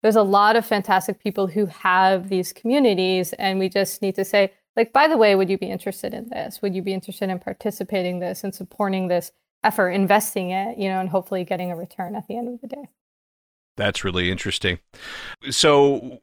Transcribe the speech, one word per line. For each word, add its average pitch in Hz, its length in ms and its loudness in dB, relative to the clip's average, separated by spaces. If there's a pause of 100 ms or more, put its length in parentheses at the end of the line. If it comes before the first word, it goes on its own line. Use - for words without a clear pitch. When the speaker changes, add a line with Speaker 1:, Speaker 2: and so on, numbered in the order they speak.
Speaker 1:
There's 214 120 4
a 220 80 6
lot 202 320 6
of 226 100 2
fantastic 202 560 -2
people 196 280 -2
who 196 180 0
have 190 600 2
these 185 240 -2
communities, 190 800 2
and 190 240 -2
we 190 100 0
just 190 340 -2
need 190 120 -2
to 196 100 -2
say, 196 280 2 (240)
like, 226 160 0
"By 294 160 4
the 320 80 2
way, 214 180 6
would 190 160 2
you 190 80 0
be 185 100 -6
interested 190 460 -6
in 226 140 -12
this? - 340 -10
Would 190 140 -2
you 190 40 -4
be 190 140 -4
interested 190 340 -6
in 185 120 -4
participating 190 760 -4
in 180 60 -6
this 180 240 -6
and 196 100 -6
supporting 190 540 -4
this 175 240 -2 (300)
effort, 208 280 2
investing 196 640 0
it, 196 260 -4
you 196 100 -2
know, 190 120 -2
and 185 100 -4
hopefully 185 340 -4
getting 180 260 -6
a 175 60 -8
return 180 380 -10
at 214 140 -10
the - 80 -8
end 240 120 -8
of 247 120 -12
the 262 80 -18
day?" 277 200 -14 (880)
Speaker 2:
That's - 280 -4
really 90 260 0
interesting. 92 480 -4 (720)
So 139 760 4